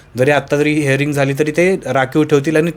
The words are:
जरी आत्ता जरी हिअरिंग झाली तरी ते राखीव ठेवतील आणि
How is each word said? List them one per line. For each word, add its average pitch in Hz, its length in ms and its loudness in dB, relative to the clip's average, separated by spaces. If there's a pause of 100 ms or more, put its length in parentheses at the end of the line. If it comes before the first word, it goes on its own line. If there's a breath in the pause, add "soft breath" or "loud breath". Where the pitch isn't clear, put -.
(180 soft breath)
जरी 131 120 4
आत्ता 143 260 0
जरी 151 160 0
हिअरिंग 143 400 0
झाली 139 260 0
तरी 151 120 0
ते 175 360 0
राखीव 131 360 0
ठेवतील 151 340 0
आणि 165 200 0